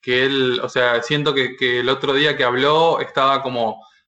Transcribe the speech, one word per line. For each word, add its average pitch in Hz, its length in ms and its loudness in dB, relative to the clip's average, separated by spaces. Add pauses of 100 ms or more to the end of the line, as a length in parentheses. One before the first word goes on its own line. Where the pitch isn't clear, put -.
que 127 220 0
él, 131 400 0
o - 60 -6
sea, 120 340 0
siento 147 300 -2
que, 127 240 -2
que 123 240 0
el 120 80 0
otro 135 240 -2
día 143 240 0
que 135 80 0
habló 147 560 2
estaba 135 400 0
como 120 440 -4 (220)